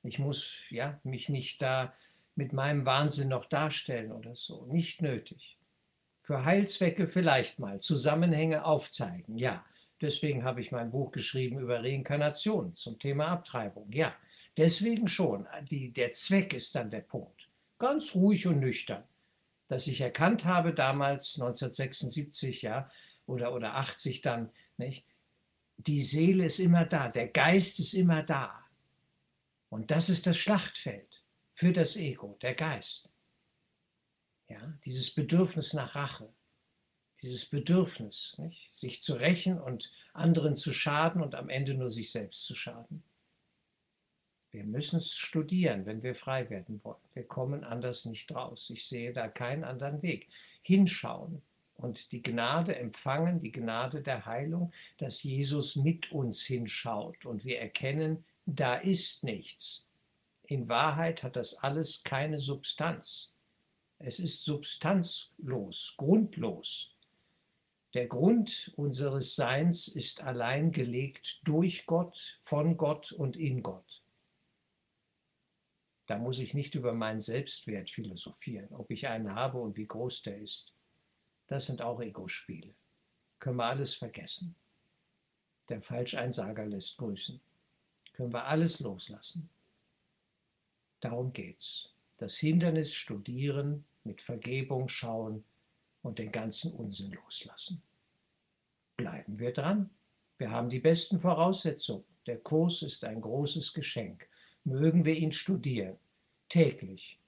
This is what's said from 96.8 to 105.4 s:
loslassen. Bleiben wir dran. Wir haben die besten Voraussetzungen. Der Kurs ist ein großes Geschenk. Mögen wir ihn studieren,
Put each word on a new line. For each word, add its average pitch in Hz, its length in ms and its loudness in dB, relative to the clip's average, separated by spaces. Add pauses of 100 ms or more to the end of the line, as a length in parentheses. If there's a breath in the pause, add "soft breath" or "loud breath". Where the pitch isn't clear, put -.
loslassen. - 720 -12 (1120)
Bleiben 101 420 -6
wir 120 140 -2
dran. 190 380 0 (480)
Wir 113 120 -4
haben 120 200 0
die 127 100 0
besten 165 400 6
Voraussetzungen. 170 840 2 (220)
Der 120 120 -4
Kurs 165 440 2
ist - 220 -8
ein 113 160 -6
großes 143 540 -2
Geschenk. 104 540 -6 (360 soft breath)
Mögen 151 420 6
wir 160 100 6
ihn 156 160 2
studieren, 120 640 0 (540)